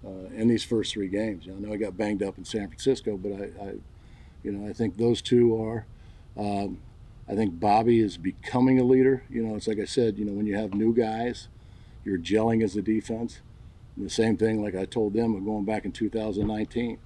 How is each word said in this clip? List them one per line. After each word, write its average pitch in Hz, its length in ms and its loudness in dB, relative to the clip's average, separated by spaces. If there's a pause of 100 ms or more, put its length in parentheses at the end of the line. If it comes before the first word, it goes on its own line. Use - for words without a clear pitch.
uh, 95 300 -12
in 110 140 2
these 113 160 2
first 110 280 -2
three 101 160 -4
games. 101 380 -4
I 95 120 -14
know 104 140 -8
he 104 60 -6
got 98 180 -4
banged 104 260 -2
up 98 160 -4
in 92 60 -14
San 104 240 -6
Francisco, 117 480 -2
but 98 160 -6
I, 98 120 -8 (180)
I, 101 120 -10 (680)
you 104 100 -6
know, 101 160 -8
I 101 40 -8
think 107 240 -2
those 117 240 2
two 117 400 4
are. 110 260 -6 (500)
Um, 101 420 -2 (500)
I 101 60 -4
think 95 260 0
Bobby 113 400 6
is 95 160 0
becoming 127 640 2
a 123 40 4
leader. 131 440 6
You 117 160 -2
know, 107 120 -4
it's 107 100 -6
like 107 140 -2
I 101 40 -2
said, 110 320 2
you 107 80 -4
know, 104 80 -2
when 101 140 -2
you 101 100 -2
have 107 160 -4
new 110 220 4
guys, 113 540 0 (560)
you're 98 120 -2
gelling 110 460 2
as 98 120 0
a 104 60 0
defense. 110 600 -2 (560)
And 101 100 -8
the 90 40 -8
same 110 280 2
thing, 110 240 2
like 101 120 -4
I 95 120 -2
told 107 260 -2
them, 110 320 0
going 107 200 -4
back 107 200 -2
in 95 80 -6
two 110 160 -4
thousand 107 380 -2
nineteen 110 600 -4